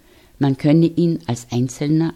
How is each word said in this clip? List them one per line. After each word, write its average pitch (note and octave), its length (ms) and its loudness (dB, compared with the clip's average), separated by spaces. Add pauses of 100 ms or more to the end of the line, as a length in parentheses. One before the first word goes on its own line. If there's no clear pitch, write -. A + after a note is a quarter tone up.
(380)
man C#3 200 0
könne D#3 280 4
ihn E3 420 0
als A#2+ 240 -6
Einzelner, D3 640 -2